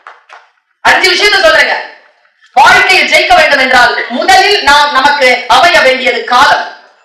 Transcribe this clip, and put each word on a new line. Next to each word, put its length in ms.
அஞ்சு 280
விஷயத்தை 320
சொல்றேங்க. 320
வாழ்க்கையில் 580
ஜெயிக்க 240
வேண்டும் 240
என்றால் 500
முதலில் 540
நாம் 300
நமக்கு 540
அமைய 340
வேண்டியது 420
காலம், 520